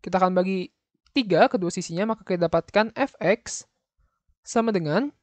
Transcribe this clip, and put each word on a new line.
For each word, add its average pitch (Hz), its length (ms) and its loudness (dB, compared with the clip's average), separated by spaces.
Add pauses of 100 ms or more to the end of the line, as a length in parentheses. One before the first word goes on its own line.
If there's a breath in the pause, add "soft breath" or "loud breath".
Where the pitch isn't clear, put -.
Kita 185 160 -4
akan 185 160 4
bagi 185 400 -2 (400)
tiga 214 400 4
kedua 180 160 -2
sisinya, 185 480 -4
maka - 80 -20
kita 175 240 -2
dapatkan 202 480 0
F 262 240 -2
X - 480 -2 (720)
sama 226 320 -2
dengan 185 400 -2 (100)